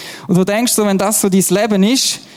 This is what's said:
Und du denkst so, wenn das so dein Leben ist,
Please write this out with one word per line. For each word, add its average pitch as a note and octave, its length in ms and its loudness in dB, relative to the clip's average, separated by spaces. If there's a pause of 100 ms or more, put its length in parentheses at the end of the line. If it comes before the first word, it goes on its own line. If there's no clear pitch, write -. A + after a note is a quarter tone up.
(260)
Und F3+ 100 0
du F#3 80 4
denkst A3 300 -2
so, A3 100 2
wenn G3 140 0
das G3+ 240 0
so G3+ 80 2
dein F#3 180 2
Leben G3+ 360 2
ist, B3+ 360 0 (160)